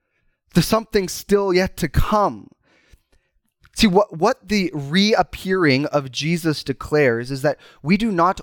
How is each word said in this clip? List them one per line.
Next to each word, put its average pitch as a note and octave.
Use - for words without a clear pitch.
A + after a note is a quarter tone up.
There's E3+
something G#3+
still G3
yet F#3
to F3
come." F#3
See, A3+
what, F#3+
what G3
the G3
reappearing E3+
of C#3
Jesus D#3
declares B2+
is C3+
that C#3+
we F3
do A3
not F3+